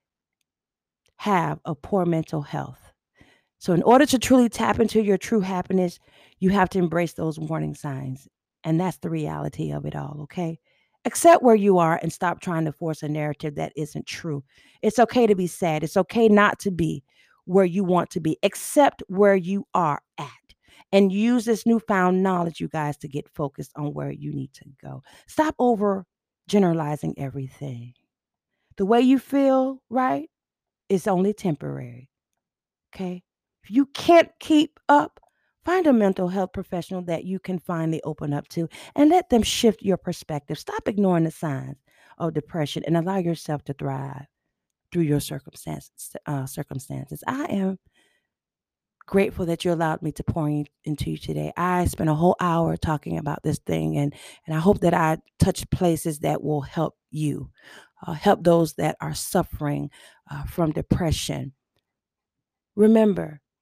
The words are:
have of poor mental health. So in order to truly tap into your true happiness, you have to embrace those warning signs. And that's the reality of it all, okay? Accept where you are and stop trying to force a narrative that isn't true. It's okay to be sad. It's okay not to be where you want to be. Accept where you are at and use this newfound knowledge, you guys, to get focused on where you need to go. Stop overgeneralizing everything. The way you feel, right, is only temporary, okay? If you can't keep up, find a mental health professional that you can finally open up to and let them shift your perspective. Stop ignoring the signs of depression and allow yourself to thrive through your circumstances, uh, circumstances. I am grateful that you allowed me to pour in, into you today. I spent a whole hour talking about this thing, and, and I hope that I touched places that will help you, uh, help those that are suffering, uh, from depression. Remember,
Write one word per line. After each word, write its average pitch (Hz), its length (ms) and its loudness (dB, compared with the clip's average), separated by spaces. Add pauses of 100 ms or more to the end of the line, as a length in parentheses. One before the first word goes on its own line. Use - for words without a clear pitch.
(1160)
have 160 480 -2
of 160 180 -8
poor 185 220 -2
mental 160 380 -2
health. - 500 -12 (640)
So - 140 -2
in 165 120 4
order 254 220 8
to 247 120 2
truly 247 300 4
tap 226 320 -2
into 220 200 2
your 202 180 2
true 226 220 -2
happiness, 185 600 -2 (400)
you 185 100 2
have 196 200 4
to 190 100 0
embrace 170 320 0
those 160 260 -6
warning 156 380 -6
signs. 135 500 -10 (380)
And 160 160 0
that's 185 180 -2
the 175 120 -8
reality 151 600 -6
of 147 160 -6
it 151 80 -8
all, 147 280 -10
okay? 165 360 -8 (460)
Accept 330 380 6
where 240 120 8
you 196 240 4
are 165 240 2
and 165 100 -4
stop - 280 -4
trying 160 240 -4
to 151 80 -4
force 160 320 -8
a 151 40 -6
narrative 151 460 -6
that 156 220 -6
isn't 151 300 -10
true. 143 360 -8 (400)
It's 214 160 2
okay 233 300 4
to 208 80 4
be 180 100 0
sad. 156 380 -4
It's 156 120 -6
okay 226 320 4
not 208 320 6
to 196 120 -4
be 160 320 -4 (400)
where 190 200 4
you 185 200 0
want 175 260 0
to 180 100 -6
be. 156 220 -2
Accept - 640 2
where 196 300 4
you 190 280 -4 (100)
are 160 280 0 (160)
at 147 100 -12 (600)
and 196 220 6
use 226 320 2
this 226 220 -2
newfound 185 580 2
knowledge, 175 360 -2
you 165 60 -6
guys, 147 300 -6
to - 100 -14
get 147 220 -10
focused 147 480 -10
on 147 180 -8
where 143 160 -8
you 147 220 -12
need 139 220 -10
to - 100 -20 (180)
go. 135 220 -16 (240)
Stop 208 300 -2
overgeneralizing 190 1600 -2
everything. 131 760 -12 (840)
The 196 100 -2
way 233 160 6
you 262 180 6
feel, 269 680 0
right, 262 400 -2 (600)
is 196 180 0
only 196 260 2
temporary, 139 800 -6 (840)
okay? 180 280 -8 (420)
If - 60 -20
you 262 160 4
can't - 440 6 (100)
keep 311 380 2 (120)
up, 294 300 4 (440)
find 349 220 0
a 285 60 6
mental 190 360 2
health 185 240 -4
professional 185 500 -8
that 170 220 -6
you 185 140 -6
can 185 200 -6
finally 160 460 -4
open 151 300 -6
up 143 140 -6
to 165 200 -6 (260)
and 294 140 6
let 349 220 2
them 226 120 4
shift - 400 0
your 190 140 0
perspective. - 640 -8
Stop - 300 -8
ignoring 190 360 2
the 160 60 0
signs 135 480 -8 (400)
of 160 160 -4
depression 151 520 -4
and 165 100 2
allow 180 200 -2
yourself 165 480 -4
to 143 80 -8
thrive 135 540 -8 (640)
through 175 140 0
your 147 160 2
circumstances, - 960 -12 (120)
uh, 139 180 -4
circumstances. 139 800 -12
I 269 180 -2
am 190 340 -4 (1300)
grateful 196 400 0
that 165 180 -4
you 175 80 0
allowed 160 300 -2
me 156 100 -6
to - 120 -14
pour 151 240 -4
in, 147 180 -4 (180)
into 156 280 -6
you 156 40 -6
today. 151 400 -8
I 180 300 0
spent - 240 -2
a 151 40 2
whole 170 260 2
hour 165 360 0
talking 165 400 -4
about 151 260 -8
this 151 180 -2
thing, 160 360 -4
and, 143 160 0 (340)
and 160 80 -6
I 160 40 -2
hope 190 220 4
that 170 120 2
I 160 260 2 (200)
touched - 320 0
places 165 480 -2
that 151 240 -4
will 147 180 -2
help 156 360 -6 (140)
you, 151 400 -6 (560)
uh, - 60 -6
help 190 300 2
those 170 320 4
that 160 260 -4
are 156 140 -8
suffering, 147 760 -4 (400)
uh, 143 140 -12
from 156 280 -2
depression. 143 800 -2 (1200)
Remember, 202 640 4 (220)